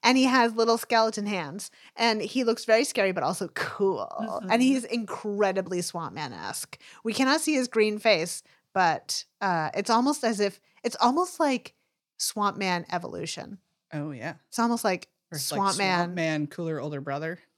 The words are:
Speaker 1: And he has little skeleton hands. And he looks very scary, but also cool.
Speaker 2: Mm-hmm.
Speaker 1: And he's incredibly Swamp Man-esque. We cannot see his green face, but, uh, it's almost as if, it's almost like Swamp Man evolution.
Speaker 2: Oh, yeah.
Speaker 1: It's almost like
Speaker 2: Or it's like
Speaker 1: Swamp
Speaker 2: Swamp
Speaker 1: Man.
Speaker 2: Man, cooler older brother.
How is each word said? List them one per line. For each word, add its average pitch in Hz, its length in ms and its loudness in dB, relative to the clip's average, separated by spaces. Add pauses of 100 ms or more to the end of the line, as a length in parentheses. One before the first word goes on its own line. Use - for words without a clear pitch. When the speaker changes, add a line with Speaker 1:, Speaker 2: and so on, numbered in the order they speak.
Speaker 1:
And 254 160 6
he 262 60 6
has 247 320 4
little 226 220 4
skeleton 220 480 0
hands. 180 440 -6 (280)
And 226 240 2
he 247 240 -2
looks 226 180 2
very 233 220 4
scary, 196 260 2
but 180 120 -2
also 175 260 -2
cool. - 580 0 (140)
Speaker 2:
Mm-hmm. 208 280 -6
Speaker 1:
And 233 120 4
he's 262 240 4
incredibly 196 960 -2
Swamp 165 340 -6
Man-esque. 117 640 -10 (260)
We 226 80 -2
cannot 269 300 2
see 311 140 0
his 254 120 0
green 214 320 2
face, 180 420 2 (320)
but, - 520 0 (160)
uh, 175 320 0
it's 202 160 -4
almost 247 340 2
as 226 160 0
if, 202 220 -2 (240)
it's 240 160 -2
almost 330 400 2
like 269 320 0 (440)
Swamp - 380 -2
Man 180 340 -2
evolution. 175 680 -8 (340)
Speaker 2:
Oh, 151 200 -6
yeah. 139 240 -10 (120)
Speaker 1:
It's - 120 -8
almost 233 260 0
like 185 240 0 (240)
Speaker 2:
Or - 20 -10
it's 135 160 -6
like 147 60 -2
Speaker 1:
Swamp 196 180 2
Speaker 2:
Swamp - 20 -4
Speaker 1:
Man. 180 380 2
Speaker 2:
Man, 156 320 0
cooler 160 320 -6
older 143 220 -6
brother. 151 380 -6 (180)